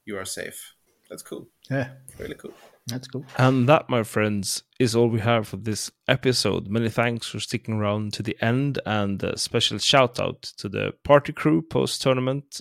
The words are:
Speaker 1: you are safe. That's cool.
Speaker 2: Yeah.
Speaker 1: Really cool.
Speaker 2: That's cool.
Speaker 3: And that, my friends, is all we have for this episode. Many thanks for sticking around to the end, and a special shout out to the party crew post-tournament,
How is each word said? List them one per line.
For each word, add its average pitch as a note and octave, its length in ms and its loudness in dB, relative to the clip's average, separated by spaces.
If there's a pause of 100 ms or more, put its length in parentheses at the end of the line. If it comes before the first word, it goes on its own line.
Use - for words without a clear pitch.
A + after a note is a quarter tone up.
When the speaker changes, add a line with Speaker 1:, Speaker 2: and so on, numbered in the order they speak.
Speaker 1:
you G#2 120 -10
are F#2+ 80 -10
safe. - 500 -12 (360)
That's - 120 -14
cool. - 260 -14 (200)
Speaker 2:
Yeah. C3+ 200 -2 (320)
Speaker 1:
Really - 160 -10
cool. - 180 -16 (320)
Speaker 2:
That's B2+ 220 -8
cool. - 160 -10 (140)
Speaker 3:
And C3 300 6
that, D3+ 200 4
my B2 140 0
friends, G#2 600 -2 (160)
is A#2 160 2
all A#2 140 6
we A2+ 120 0
have A2+ 280 2
for - 80 -10
this G#2 340 -6 (160)
episode. A#2+ 640 0
Many A2+ 220 0
thanks A#2 360 -2
for - 140 -8
sticking - 340 -6
around G#2 400 -2
to - 80 -8
the G#2+ 200 -4
end, B2+ 420 2
and G2+ 380 -2
a - 160 -4
special - 400 -2
shout C3 420 4
out F#2 220 -4 (160)
to - 100 -8
the G2 240 -4 (100)
party C#3+ 300 6
crew D#3 300 2
post-tournament, C3 1000 0